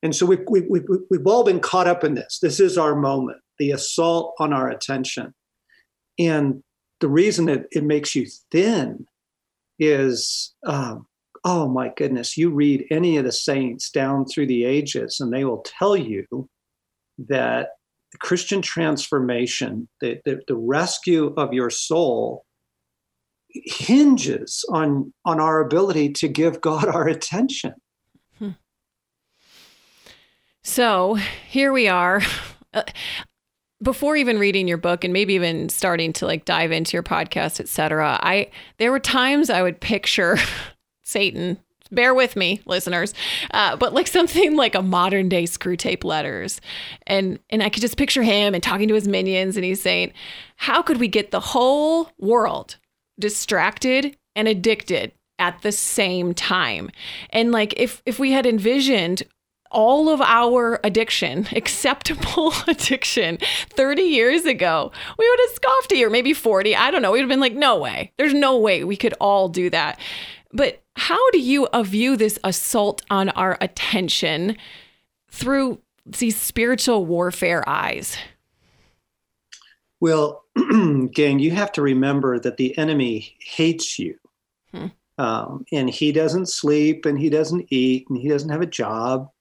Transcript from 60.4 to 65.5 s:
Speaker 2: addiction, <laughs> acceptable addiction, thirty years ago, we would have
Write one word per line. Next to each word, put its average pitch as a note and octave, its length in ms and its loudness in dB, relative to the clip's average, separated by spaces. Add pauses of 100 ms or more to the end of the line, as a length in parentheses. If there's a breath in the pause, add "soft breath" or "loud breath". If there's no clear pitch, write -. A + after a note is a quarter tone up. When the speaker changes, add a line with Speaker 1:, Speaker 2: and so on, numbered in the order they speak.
Speaker 2:
addiction, G#3 680 0
<laughs> - 60 -2
acceptable D4+ 960 -2 (160)
addiction, A#3 720 0 (320 loud breath)
thirty C#4 320 2
years D4+ 420 4
ago, F3 480 0 (260 loud breath)
we A4+ 100 6
would B4 200 6
have - 80 -8